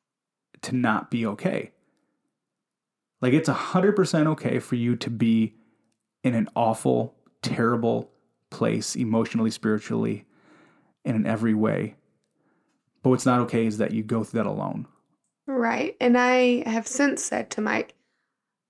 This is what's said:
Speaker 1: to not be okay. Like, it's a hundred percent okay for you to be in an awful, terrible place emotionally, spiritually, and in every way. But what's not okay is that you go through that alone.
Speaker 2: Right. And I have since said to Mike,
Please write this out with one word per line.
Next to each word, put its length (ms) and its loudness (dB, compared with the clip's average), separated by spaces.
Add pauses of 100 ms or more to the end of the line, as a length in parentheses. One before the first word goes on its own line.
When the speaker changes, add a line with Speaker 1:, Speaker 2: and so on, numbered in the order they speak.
(600)
Speaker 1:
to 140 -6
not 360 0
be 140 0
okay. 460 -4 (1500)
Like, 120 4
it's 160 2
a 40 2
hundred 420 2
percent 340 2
okay 300 -2
for 160 -4
you 200 0
to 140 -6
be 460 2 (680)
in 100 0
an 220 0
awful, 600 0 (260)
terrible 680 -2 (380)
place 460 -2
emotionally, 560 0
spiritually, 720 -4 (800)
and 140 -2
in 100 0
every 260 0
way. 420 0 (1080)
But 60 4
what's 160 2
not 160 4
okay 240 0
is 140 -2
that 120 0
you 120 -2
go 200 -2
through 200 -4
that 60 -2
alone. 380 -6 (600)
Speaker 2:
Right. 520 -2
And 180 6
I 500 4
have 200 -2
since 360 0
said 280 -4
to 100 -4
Mike, 320 -2 (760)